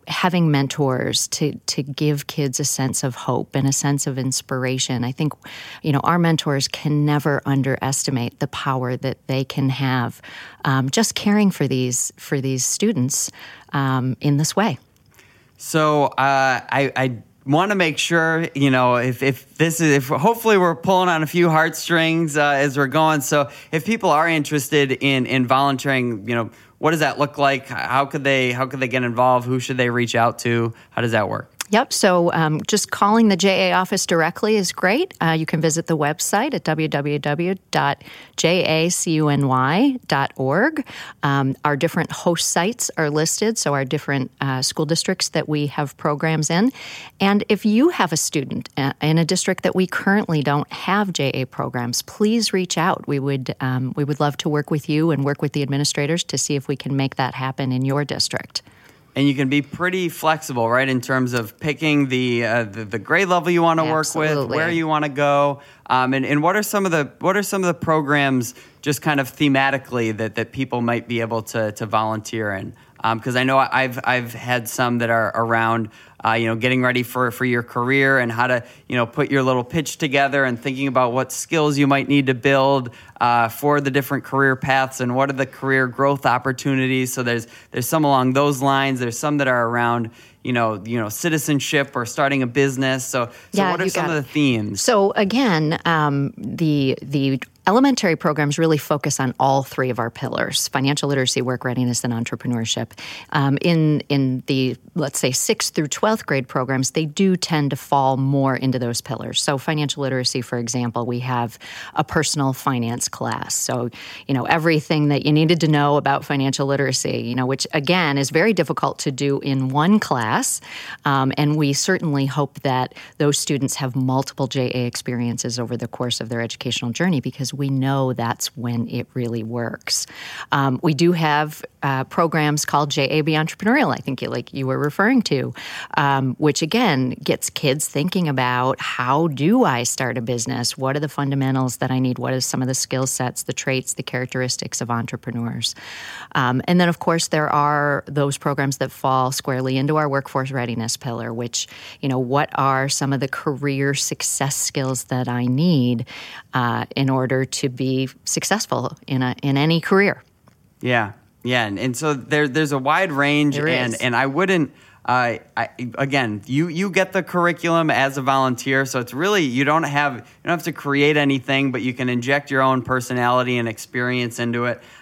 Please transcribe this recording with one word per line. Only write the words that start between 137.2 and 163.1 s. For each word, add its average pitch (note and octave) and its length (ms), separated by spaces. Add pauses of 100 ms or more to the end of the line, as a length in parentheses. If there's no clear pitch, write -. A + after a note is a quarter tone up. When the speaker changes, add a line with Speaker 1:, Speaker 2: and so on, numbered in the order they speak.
Speaker 1:
gets - 260
kids D3 380
thinking F3 400
about, B2+ 520
how C3+ 500
do E3 340
I B2+ 200
start B2 340
a B2 40
business? A#2+ 560
What C3 180
are D3 40
the D3+ 100
fundamentals C3+ 680
that C3 120
I C3 100
need? B2+ 200
What B2+ 140
are B2+ 80
some - 200
of B2+ 60
the C3 80
skill C3 320
sets, - 360
the B2+ 100
traits, C3 420
the - 80
characteristics B2+ 800
of A#2+ 100
entrepreneurs? A#2 800 (640)
Um, B2+ 300
and F3+ 140
then, F3 100
of E3 100
course, E3 300
there D3+ 200
are D3 580
those C#3+ 300
programs C#3+ 400
that C3 140
fall C3 400
squarely C3 460
into C#3+ 200
our D3+ 100
workforce C3+ 440
readiness A#2+ 460
pillar, A#2 360
which, A#2 340 (340)
you C#3 80
know, B2+ 100
what C3 360
are C3+ 340
some C#3 240
of C3+ 60
the C#3 80
career C#3 680
success - 640
skills C3 500
that B2+ 220
I B2 180
need, B2 600 (480)
uh, A#2 320 (100)
in C#3 140
order C3 420
to - 180
be C3 400 (160)
successful D3 680 (120)
in C3 140
a, B2+ 200
in C#3 160
any D#3+ 240
career. G3 420 (580)
Speaker 2:
Yeah. A#2 320 (300)
Yeah. A#2+ 220
And, G2+ 140
and B2 180
so D3+ 160
there, C#3+ 340
there's C#3+ 240
a C#3+ 60
wide D#3 340